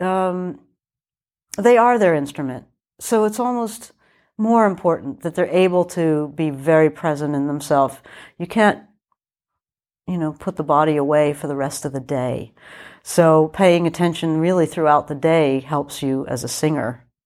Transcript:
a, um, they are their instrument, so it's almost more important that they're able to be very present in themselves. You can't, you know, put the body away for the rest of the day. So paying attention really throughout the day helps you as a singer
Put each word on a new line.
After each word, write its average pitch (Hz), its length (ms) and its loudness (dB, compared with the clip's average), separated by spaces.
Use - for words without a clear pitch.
a, 180 60 -4
um, 185 540 -4
they 240 180 6
are 240 220 4
their 180 160 4
instrument, 139 500 -6
so 220 260 0
it's 214 160 -4
almost 240 520 -6
more 226 260 4
important 170 560 -2
that 165 140 -8
they're 180 120 0
able 180 380 2
to 156 500 -2
be 160 140 -2
very 156 400 2
present 147 460 -4
in 143 120 -2
themselves. 143 500 0
You 175 80 -8
can't, 208 380 0
you 180 120 -4
know, 156 140 -2
put 180 240 -10
the 156 80 -6
body 151 320 2
away 147 360 2
for 147 140 -8
the 143 80 -6
rest 139 300 -6
of 139 80 -6
the 135 80 -6
day. 127 520 -6
So 156 440 4
paying 170 380 2
attention 165 520 -2
really 175 280 2
throughout 151 400 2
the 151 80 -8
day 147 460 2
helps 143 420 -6
you 135 240 -4
as 127 160 -6
a 120 60 -10
singer 139 580 -4